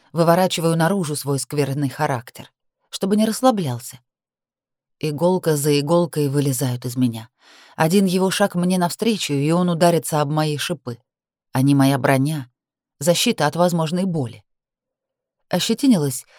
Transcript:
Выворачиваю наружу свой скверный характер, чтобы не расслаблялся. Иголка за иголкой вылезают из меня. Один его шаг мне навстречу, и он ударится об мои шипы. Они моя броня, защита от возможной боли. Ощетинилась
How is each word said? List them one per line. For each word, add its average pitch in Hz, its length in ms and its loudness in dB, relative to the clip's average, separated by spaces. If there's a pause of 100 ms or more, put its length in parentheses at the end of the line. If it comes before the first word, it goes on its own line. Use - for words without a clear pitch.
(120)
Выворачиваю 170 640 2
наружу 165 380 0
свой 139 240 -4
скверный 143 500 -2
характер, 135 640 -6 (380)
чтобы 202 240 -2
не 214 100 2
расслаблялся. 196 760 -2 (1000)
Иголка 160 580 0
за 143 220 2
иголкой 156 480 0
вылезают 135 600 -2
из 123 100 -8
меня. 113 340 -2 (460)
Один 170 280 2
его 185 280 2
шаг 202 240 0
мне 180 220 0
навстречу, 180 540 -2
и 143 200 0
он 180 160 2
ударится 165 540 2
об 147 100 -2
мои 156 240 -2
шипы. 131 420 -8 (540)
Они 139 240 4
моя 139 220 4
броня, 135 520 0 (480)
защита 165 480 0
от 147 80 -2
возможной 175 520 0
боли. 123 380 -6 (1040)
Ощетинилась 180 760 0 (120)